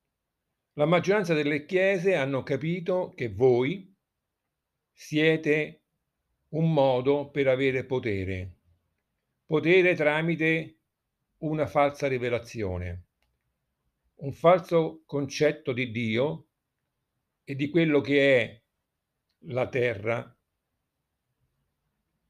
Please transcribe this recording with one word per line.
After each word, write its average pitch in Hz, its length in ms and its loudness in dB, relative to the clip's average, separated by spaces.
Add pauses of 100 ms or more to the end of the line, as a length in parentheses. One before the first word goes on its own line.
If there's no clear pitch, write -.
(760)
La 147 120 0
maggioranza 175 480 2
delle 147 300 0
chiese 190 500 0
hanno 139 300 -2
capito 175 720 -4
che 123 160 -6
voi 127 600 2 (1000)
siete 156 880 -2 (680)
un 160 220 0
modo 139 580 2
per 139 180 0
avere 131 360 0
potere, 95 720 -6 (880)
potere 175 520 4
tramite 160 840 0 (600)
una 156 280 -2
falsa 143 400 0
rivelazione, 113 1000 -6 (1080)
un 139 160 -10
falso 165 720 2
concetto 147 680 -2
di 123 180 -4
Dio 120 560 -4 (1000)
e 139 120 -10
di 143 140 -4
quello 160 300 2
che 139 400 4
è - 220 -8 (800)
la 123 260 -6
terra, 117 680 -4 (1900)